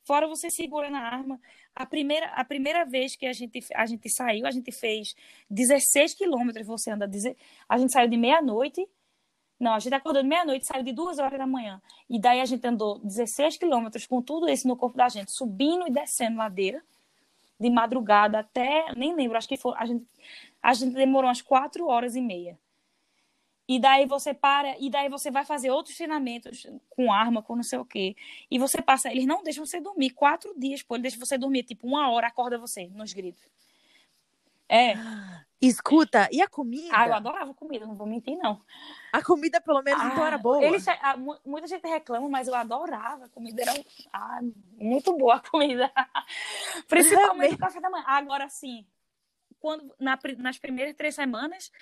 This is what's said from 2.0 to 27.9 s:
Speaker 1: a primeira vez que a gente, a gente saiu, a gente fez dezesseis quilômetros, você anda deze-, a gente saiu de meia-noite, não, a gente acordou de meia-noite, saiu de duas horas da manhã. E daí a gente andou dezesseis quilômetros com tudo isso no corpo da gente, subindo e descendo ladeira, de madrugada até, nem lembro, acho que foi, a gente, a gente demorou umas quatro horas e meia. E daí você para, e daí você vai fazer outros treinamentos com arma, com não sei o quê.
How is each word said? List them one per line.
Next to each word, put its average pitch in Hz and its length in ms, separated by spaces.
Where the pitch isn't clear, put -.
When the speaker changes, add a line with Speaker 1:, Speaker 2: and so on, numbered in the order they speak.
Speaker 1:
a - 140
primeira 285 400
vez 262 320
que - 120
a 247 60
gente, 240 300
a - 100
gente 226 240
saiu, 233 380
a 277 40
gente 247 200
fez 220 420
dezesseis 269 680
quilômetros, 247 500
você 220 260
anda 208 160
deze-, 202 300
a 226 80
gente 254 140
saiu 247 180
de 233 80
meia-noite, 269 680
não, 226 160
a 214 40
gente 240 140
acordou 277 300
de 262 60
meia-noite, 302 360
saiu 269 180
de 254 100
duas 311 260
horas 269 180
da 262 80
manhã. 233 340
E 240 100
daí 247 220
a 262 40
gente 247 200
andou 214 340
dezesseis 233 580
quilômetros 240 500
com 247 140
tudo 320 280
isso 269 180
no 247 80
corpo 247 220
da 247 120
gente, 208 220
subindo 285 560
e 269 40
descendo 240 460
ladeira, 208 440
de 233 100
madrugada 214 720
até, 269 560
nem 285 200
lembro, 240 220
acho 226 100
que 269 100
foi, - 200
a 226 80
gente, 233 200
a 240 120
gente 254 200
demorou 262 360
umas 247 120
quatro 285 460
horas 240 280
e 262 60
meia. 175 380
E 254 140
daí 269 260
você 277 280
para, 277 440
e 269 120
daí 277 180
você 277 240
vai 277 140
fazer 277 260
outros 302 240
treinamentos 262 720
com 247 240
arma, 226 280
com 233 140
não 240 80
sei 247 160
o 247 60
quê. 196 280